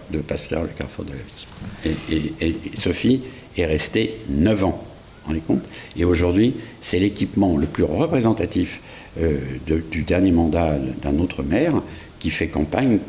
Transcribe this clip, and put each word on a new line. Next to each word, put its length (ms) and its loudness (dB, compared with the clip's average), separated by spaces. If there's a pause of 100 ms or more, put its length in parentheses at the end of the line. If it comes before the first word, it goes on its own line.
(120)
de 60 -2
Pasteur 460 -2
le 60 -4
carrefour 360 -8
de 60 -10
la 60 -10
vie. » 800 -8 (160)
Et, 40 2
et, 260 -2
et, 80 2 (240)
et 40 -8
Sophie 440 2 (360)
est 80 2
restée 480 0 (160)
neuf 360 4
ans, 120 0
vous 460 -18
vous 60 -10
rendez 100 0
compte ? 240 0 (320)
Et 80 0
aujourd'hui, 520 4 (260)
c'est 180 0
l'équipement 560 2
le 100 2
plus 200 0
représentatif, 960 0 (360)
euh, 200 2 (280)
de, 240 2
du 140 -4
dernier 280 4
mandat 420 4 (280)
d'un 180 0
autre 220 -2
maire 300 2 (480)
qui 120 -2
fait 160 0
campagne 600 2